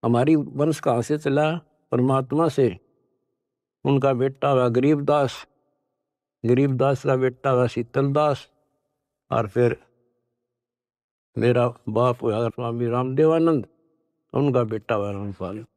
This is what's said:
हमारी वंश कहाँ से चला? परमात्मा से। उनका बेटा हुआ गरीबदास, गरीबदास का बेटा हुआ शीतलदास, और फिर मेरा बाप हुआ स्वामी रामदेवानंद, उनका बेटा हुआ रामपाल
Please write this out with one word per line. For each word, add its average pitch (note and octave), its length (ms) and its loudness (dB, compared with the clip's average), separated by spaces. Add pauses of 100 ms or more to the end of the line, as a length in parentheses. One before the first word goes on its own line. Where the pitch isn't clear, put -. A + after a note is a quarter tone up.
हमारी A#2+ 340 2
वंश D3 440 -2
कहाँ A#2+ 220 0
से D3+ 160 -2
चला? D3 320 0 (420)
परमात्मा C3+ 560 0
से। C3+ 200 2 (1160)
उनका C3+ 280 2
बेटा C3+ 360 -2
हुआ B2+ 200 2
गरीबदास, C#3+ 800 0 (960)
गरीबदास C3 600 0
का C#3 120 2
बेटा C3 340 -2
हुआ B2+ 160 2
शीतलदास, C#3 840 -2 (800)
और A2 180 -2
फिर A#2+ 280 0 (1600)
मेरा A#2+ 300 2 (220)
बाप A#2+ 340 0
हुआ A#2 260 -2
स्वामी A#2+ 400 -6
रामदेवानंद, D3 800 0 (680)
उनका B2+ 320 0
बेटा A2 300 -6
हुआ G2+ 180 -2
रामपाल G2 520 -10 (120)